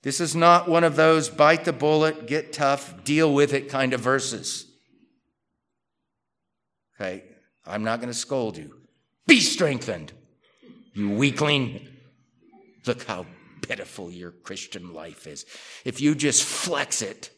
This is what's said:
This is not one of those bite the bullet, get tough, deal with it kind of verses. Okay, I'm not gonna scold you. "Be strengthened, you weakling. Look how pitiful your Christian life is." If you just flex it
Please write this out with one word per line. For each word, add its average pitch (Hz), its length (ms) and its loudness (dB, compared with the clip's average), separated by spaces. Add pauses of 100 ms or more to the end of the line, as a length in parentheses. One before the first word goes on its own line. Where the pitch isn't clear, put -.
This 135 180 -4
is 156 140 -2
not 175 340 6
one 170 140 4
of 156 140 4
those 156 320 4
bite 160 360 4
the 170 80 -2
bullet, 151 540 0
get 151 260 -4
tough, 139 520 -2
deal 151 280 2
with 139 220 4
it 139 140 -4
kind 135 240 -2
of 127 80 -2
verses. 123 680 -4 (2250)
Okay, 95 260 -8 (420)
I'm 107 200 -6
not 113 160 -2
gonna 123 120 -8
scold 117 440 -6
you. 76 180 -18 (540)
"Be 277 100 8
strengthened, 117 760 -2 (800)
you 101 180 -2
weakling. 139 760 0 (1000)
Look 120 200 -4
how 92 220 -8 (340)
pitiful 95 500 -12
your 87 220 -14
Christian 90 600 -16
life 80 360 -18
is." 73 180 -18 (380)
If 117 160 -8
you 147 160 2
just 139 260 2
flex - 580 -4
it - 380 -12